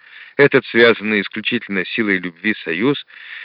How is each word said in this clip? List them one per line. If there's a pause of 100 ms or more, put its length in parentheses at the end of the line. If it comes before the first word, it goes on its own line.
(360)
Этот,
связанный
исключительно
силой
любви,
союз (380)